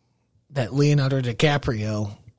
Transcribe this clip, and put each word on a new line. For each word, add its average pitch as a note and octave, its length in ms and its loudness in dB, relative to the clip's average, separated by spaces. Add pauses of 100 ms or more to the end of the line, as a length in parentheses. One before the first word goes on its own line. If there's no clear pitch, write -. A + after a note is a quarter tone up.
(560)
that B2+ 180 -4
Leonardo C#3 480 2
DiCaprio A2 880 -2 (280)